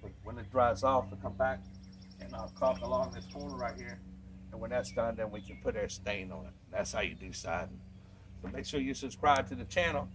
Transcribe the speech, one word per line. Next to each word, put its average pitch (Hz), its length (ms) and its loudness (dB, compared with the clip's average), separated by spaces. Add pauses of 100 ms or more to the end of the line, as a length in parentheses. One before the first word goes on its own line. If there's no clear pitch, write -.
But 98 100 -10 (100)
when 113 160 -6
it 101 120 -8
dries 120 340 6
off, 131 260 6
I'll 101 80 -8
come - 180 -6
back - 240 2 (600)
and - 140 -10
I'll 95 160 -8
caulk 107 320 4
along 104 300 2
this 92 140 -10
corner - 300 -6
right 117 200 -2
here. 95 240 -10 (520)
And 95 80 -8
when 92 100 -4
that's - 220 2
done, 113 240 2
then 110 140 -2
we 104 100 -6
can 95 200 -12
put 120 160 0
our 101 120 0
stain 98 420 -2
on 95 160 -8
it. - 80 -12 (160)
That's 95 220 0
how 113 80 0
you 90 140 0
do 92 180 -10
siding. 87 480 -2 (640)
So 95 60 -6
make - 180 -6
sure 147 140 0
you 135 140 0
subscribe 139 540 6
to 135 60 -4
the 123 100 -6
channel 160 500 2